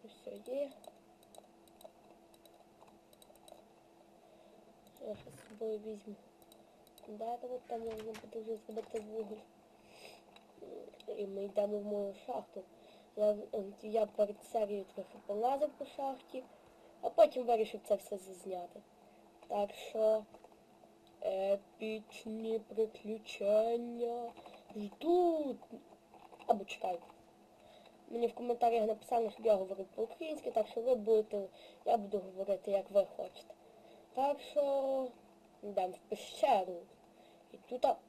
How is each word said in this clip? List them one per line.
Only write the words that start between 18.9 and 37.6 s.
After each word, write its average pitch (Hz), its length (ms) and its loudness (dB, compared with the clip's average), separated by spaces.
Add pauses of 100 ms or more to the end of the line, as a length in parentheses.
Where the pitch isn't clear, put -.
Так 202 260 0
що 220 520 2 (1000)
Епічні 220 1400 -2
приключення 226 1700 0 (440)
ждуть. 302 840 2 (880)
Або 196 180 4
чекають. - 360 -4 (1080)
Мені 233 180 0
в 220 80 -2
коментарях 233 520 2
написали, 226 420 0
щоб 220 160 -8
я 214 100 8
говорив 190 400 -4
по-українськи, 302 560 -6
так 214 160 2
що - 140 -6
ви 247 140 4
будете... 214 520 2 (380)
я - 120 4
буду 202 220 -2
говорити, 190 520 -4
як 196 200 0
ви 196 140 6
хочете. - 480 -12 (600)
Так 277 260 2
що... 269 680 0 (560)
йдемо 190 300 -2
в - 160 -20
пещеру. 190 720 2 (680)
І - 60 -18 (120)